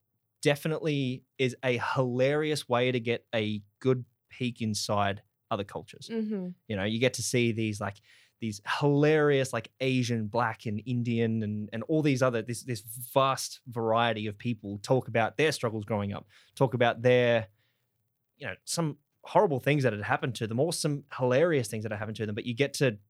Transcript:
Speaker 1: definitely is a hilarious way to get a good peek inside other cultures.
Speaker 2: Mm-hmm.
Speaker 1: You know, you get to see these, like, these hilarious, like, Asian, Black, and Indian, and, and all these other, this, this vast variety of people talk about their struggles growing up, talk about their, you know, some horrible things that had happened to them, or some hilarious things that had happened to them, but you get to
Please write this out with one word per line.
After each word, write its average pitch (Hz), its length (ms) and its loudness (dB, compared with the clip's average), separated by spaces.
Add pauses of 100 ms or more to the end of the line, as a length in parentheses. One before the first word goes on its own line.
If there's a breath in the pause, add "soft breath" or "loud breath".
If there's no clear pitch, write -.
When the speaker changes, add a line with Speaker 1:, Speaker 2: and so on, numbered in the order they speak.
(420)
Speaker 1:
definitely 147 800 0 (140)
is 127 260 0
a 127 160 0 (160)
hilarious 139 720 0
way 123 240 2
to 127 80 0
get 117 340 -2
a 107 280 -2 (180)
good 131 240 2 (260)
peek 120 320 -6
inside 101 600 0 (280)
other 101 140 -2
cultures. - 480 -12
Speaker 2:
Mm-hmm. 214 380 -4 (180)
Speaker 1:
You 110 80 -4
know, 95 80 -2
you 110 160 -2
get 123 140 2
to 117 100 -6
see 120 300 2
these, 107 260 -2
like, 101 160 -6 (460 soft breath)
these 107 180 -6 (220)
hilarious, 147 720 4
like, 117 260 -6
Asian, 123 480 0
Black, 113 380 -4
and 107 200 -4
Indian, 117 580 0
and, 107 280 -6
and 113 120 -8
all 156 180 0
these 139 200 2
other, 120 200 2
this, 117 220 -8
this 117 180 -8
vast 131 880 -2
variety 113 600 0
of 104 100 -6
people 104 460 -6
talk 127 240 2
about 110 300 0
their 151 160 2
struggles 110 320 -4
growing 101 260 -2
up, - 140 -8 (300 soft breath)
talk 135 180 2
about 120 300 2
their, 123 440 4 (880)
you 143 100 -12
know, 95 80 -10 (100)
some 160 320 -2 (260)
horrible 170 380 4
things 143 220 2
that 120 100 4
had 104 80 -6
happened 123 340 -2
to 113 120 -4
them, 113 120 -2
or 165 140 0
some 147 300 -4 (140)
hilarious 131 520 2
things 110 140 -6
that 110 100 -8
had 101 60 -8
happened 107 180 -8
to 110 80 -4
them, 107 100 -6
but 113 100 -8
you 120 100 -4
get 139 180 0
to 123 240 0 (120)